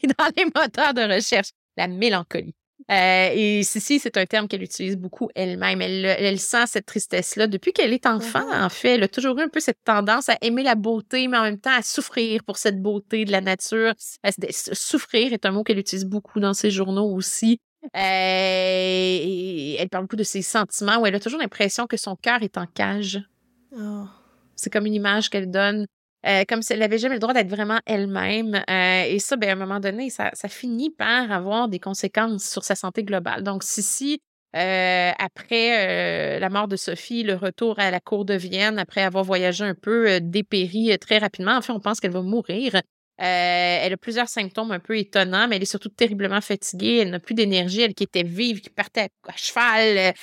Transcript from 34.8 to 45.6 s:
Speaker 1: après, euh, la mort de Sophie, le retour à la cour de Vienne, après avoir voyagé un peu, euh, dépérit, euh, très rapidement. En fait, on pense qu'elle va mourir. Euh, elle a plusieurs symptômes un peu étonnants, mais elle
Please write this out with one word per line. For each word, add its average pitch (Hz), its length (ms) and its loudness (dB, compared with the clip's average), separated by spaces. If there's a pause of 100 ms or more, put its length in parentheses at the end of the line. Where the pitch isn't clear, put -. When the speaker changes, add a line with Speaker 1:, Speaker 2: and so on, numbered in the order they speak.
Speaker 1:
après, 185 1160 0
euh, - 20 -4
la 185 100 -2
mort 202 180 0
de 196 100 -4
Sophie, 226 460 -6
le 202 120 0
retour 202 420 -2
à 196 140 2
la 180 80 -2
cour 202 260 -2
de 196 80 0
Vienne, 190 460 0
après 196 240 -2
avoir 190 220 0
voyagé 185 400 0
un 190 100 -2
peu, 220 340 2
euh, 185 120 4
dépérit, 196 720 0
euh, 190 60 4
très - 200 2
rapidement. 214 400 2
En 247 40 2
fait, 247 120 -6
on 214 80 -4
pense 214 180 -2
qu'elle 180 140 -2
va 185 80 -2
mourir. 196 600 0 (400)
Euh, 180 600 2
elle 185 120 0
a 190 40 -4
plusieurs 233 300 -4
symptômes 220 440 -6
un 180 80 -4
peu 220 180 -4
étonnants, 196 500 2
mais 233 80 0
elle 185 60 -2